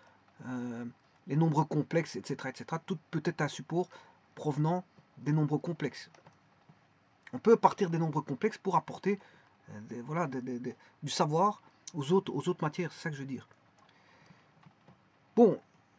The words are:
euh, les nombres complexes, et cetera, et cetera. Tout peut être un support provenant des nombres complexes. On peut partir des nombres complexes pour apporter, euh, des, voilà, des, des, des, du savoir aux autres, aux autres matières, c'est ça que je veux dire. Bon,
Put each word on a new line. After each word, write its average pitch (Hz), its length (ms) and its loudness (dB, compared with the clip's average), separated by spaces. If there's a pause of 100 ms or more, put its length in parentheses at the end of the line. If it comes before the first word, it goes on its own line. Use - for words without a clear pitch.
(480)
euh, 123 380 -8 (420)
les 143 80 -2
nombres 156 280 4
complexes, 151 520 -2
et 190 100 -8
cetera, 143 240 -6
et 127 60 -8
cetera. - 240 -8
Tout 175 180 -6 (140)
peut 156 140 -2
être 165 160 -2
un 147 60 0
support 165 420 -4 (440)
provenant 151 500 0 (340)
des 131 160 -2
nombres 151 240 4
complexes. - 520 -6 (1200)
On - 40 -8
peut 220 200 8
partir 185 320 4
des 165 100 0
nombres 151 220 0
complexes - 360 -2
pour 180 180 -2
apporter, 196 440 0 (500)
euh, 104 120 -14
des, 120 200 -10
voilà, 156 260 -2
des, 131 140 -4
des, 123 180 -6
des, 120 160 -8 (280)
du 143 80 -6
savoir 175 500 2 (320)
aux 147 180 -4
autres, 190 220 4
aux 143 160 -2
autres 175 140 -2
matières, 156 280 -4
c'est - 120 -16
ça 170 60 -4
que 147 60 -4
je 135 60 -10
veux 135 60 -6
dire. 120 200 -10 (1900)
Bon, 214 240 8 (400)